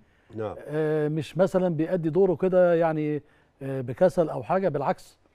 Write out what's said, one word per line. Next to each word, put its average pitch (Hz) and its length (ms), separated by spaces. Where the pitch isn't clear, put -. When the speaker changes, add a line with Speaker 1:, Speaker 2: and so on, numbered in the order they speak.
Speaker 1:
نعم. 107 240
Speaker 2:
آه، 151 500
مش 156 300
مثلًا 185 300
بيأدي 160 420
دوره 180 240
كده 180 400
يعني، 151 480
آه، 135 180
بكسل 156 480
أو 143 140
حاجة، 180 260
بالعكس. 143 500